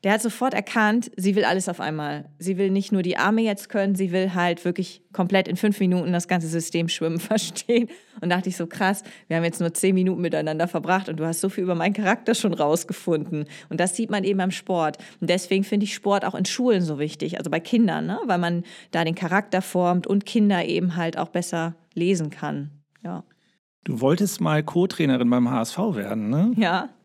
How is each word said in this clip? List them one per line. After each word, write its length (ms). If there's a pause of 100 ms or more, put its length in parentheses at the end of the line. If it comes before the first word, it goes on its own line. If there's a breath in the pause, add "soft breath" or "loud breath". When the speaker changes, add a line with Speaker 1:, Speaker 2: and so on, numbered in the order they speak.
Speaker 1:
der 100
hat 100
sofort 300
erkannt, 640
sie 180
will 100
alles 220
auf 140
einmal. 460 (120)
Sie 200
will 100
nicht 240
nur 80
die 160
Arme 240
jetzt 300
können, 240
sie 180
will 220
halt 320
wirklich 340 (140)
komplett 340
in 80
fünf 240
Minuten 320
das 160
ganze 180
System 420
Schwimmen 320
<laughs> 0
verstehen. 680 (320 loud breath)
Und 80
dachte 220
ich 80
so, 80
"Krass, 360 (260 loud breath)
wir 100
haben 60
jetzt 160
nur 120
zehn 220
Minuten 260
miteinander 480
verbracht 400
und 100
du 60
hast 160
so 80
viel 160
über 100
meinen 200
Charakter 400
schon 180
rausgefunden." 920 (240 loud breath)
Und 100
das 160
sieht 140
man 140
eben 120
beim 140
Sport. 480 (240 loud breath)
Und 80
deswegen 340
finde 200
ich 100
Sport 320
auch 80
in 100
Schulen 380
so 160
wichtig, 400
also 100
bei 120
Kindern, 440
ne? 220
Weil 120
man 260 (260 loud breath)
da 140
den 100
Charakter 480
formt 440
und 200
Kinder 400
eben 300
halt 200
auch 120
besser 480 (180)
lesen 340
kann. 420 (320)
Ja. 220 (600)
Speaker 2:
Du 180
wolltest 400
mal 200
Co-Trainerin 680
beim 200
H 120
S 100
V 240
werden, 320
ne? 280
Speaker 1:
Ja. 340 (140)